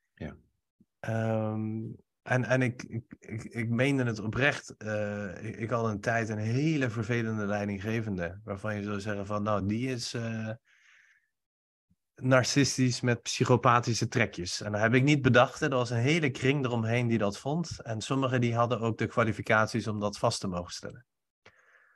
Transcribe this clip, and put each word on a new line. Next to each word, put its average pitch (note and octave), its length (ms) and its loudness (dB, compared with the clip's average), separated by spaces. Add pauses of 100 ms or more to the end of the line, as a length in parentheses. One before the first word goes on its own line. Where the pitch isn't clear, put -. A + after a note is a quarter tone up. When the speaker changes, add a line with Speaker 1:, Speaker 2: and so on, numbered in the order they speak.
(140)
Speaker 1:
Ja. D2+ 220 -10 (640)
Speaker 2:
Ehm, A2 800 -2 (400)
en, B2 240 0
en B2+ 160 2
ik, B2+ 220 -2
ik, - 360 -10
ik, A2 240 -12
ik A2+ 260 -6
meende C3 340 2
het A2+ 160 -2
oprecht. A2+ 580 -2
Eh, G#2 680 -6
ik, G#2+ 120 -8
ik A2+ 140 -6
had A#2 160 0
een A2 140 -2
tijd A2+ 300 -2
een G#2+ 80 -2
hele C3 520 0
vervelende A2 560 -2
leidinggevende, G2+ 1000 -2
waarvan G#2+ 320 -6
je G2+ 80 -4
zou G2+ 160 -4
zeggen: G2+ 260 -6
van, G#2 180 -4
nou, G#2 220 0
die A2+ 240 -2
is, A#2+ 240 -6
eh, A2+ 360 -6 (1700)
narcistisch B2+ 840 4
met B2 200 2
psychopathische A#2+ 840 4
trekjes. G2+ 540 -2
En G#2 100 -6
dat G#2 100 0
heb A2+ 120 4
ik B2+ 100 6
niet D3 180 4
bedacht, B2 380 6
hè. D#3 100 0
Er C3+ 60 0
was A#2+ 140 0
een A#2+ 80 -2
hele D3 320 2
kring C3 360 0
eromheen A#2 420 0
die A#2 100 2
dat G2+ 200 0
vond. E3 440 -4
En A2 200 -6
sommigen C3 400 0
die A#2+ 140 2
hadden A#2 240 2
ook A2+ 180 0
de A2+ 100 0
kwalificaties A2 800 2
om G#2+ 120 -4
dat G2+ 180 -2
vast - 220 0
te G#2 80 -6
mogen F2 260 -6
stellen. - 320 -14 (920)